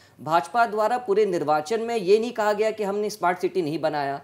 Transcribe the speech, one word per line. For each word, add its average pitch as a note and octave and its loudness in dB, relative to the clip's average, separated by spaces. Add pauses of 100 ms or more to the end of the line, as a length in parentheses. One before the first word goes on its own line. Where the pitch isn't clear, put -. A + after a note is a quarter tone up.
(200)
भाजपा E3+ 2
द्वारा G#3+ 0
पूरे G#3 2
निर्वाचन D#3 0
में A#3 -4
ये G3+ 4
नहीं A#3 -4
कहा G#3+ 0
गया G#3+ 0
कि G#3+ -6
हमने G3+ -2
स्मार्ट F3+ -2
सिटी F#3 -2
नहीं D#3 -4
बनाया, D3 -4